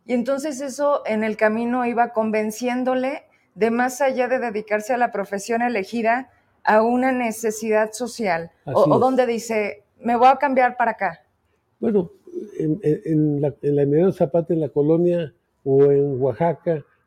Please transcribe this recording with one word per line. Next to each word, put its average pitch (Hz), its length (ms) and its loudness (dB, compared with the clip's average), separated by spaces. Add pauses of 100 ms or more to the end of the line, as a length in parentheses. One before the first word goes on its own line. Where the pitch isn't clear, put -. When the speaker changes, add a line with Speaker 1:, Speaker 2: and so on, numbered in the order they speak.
Speaker 1:
Y - 80 -4
entonces 269 480 -4
eso 285 440 -2
en 214 200 -2
el 214 100 -2
camino 233 500 0
iba 240 280 0
convenciéndole 247 1080 -2 (320)
de 208 140 0
más 247 300 -2
allá 254 300 0
de 254 100 0
dedicarse 214 540 -4
a 240 40 0
la 240 140 0
profesión 202 500 -4
elegida, 233 680 -2 (340)
a 214 200 6
una 247 280 2
necesidad 220 800 -2
social, 190 600 -6 (140)
o, 151 160 2
Speaker 2:
Así 156 100 4
Speaker 1:
o - 20 6
Speaker 2:
es. - 80 4
Speaker 1:
donde 254 240 2
dice, 226 580 -4 (160)
"Me 233 160 -2
voy 240 120 6
a 269 100 6
cambiar 262 400 0
para 226 140 0
acá". 185 340 -6 (560)
Speaker 2:
Bueno, 202 300 0 (460)
en, 156 240 -2
en, 151 220 0
en 151 380 0
la, 143 200 -2
en 143 140 0
la 143 60 2
Emiliano 151 320 2
Zapata, 170 400 0
en 165 80 0
la 147 80 -4
colonia 165 640 0 (320)
o 139 260 6
en 139 300 2
Oaxaca, 151 640 -2 (220)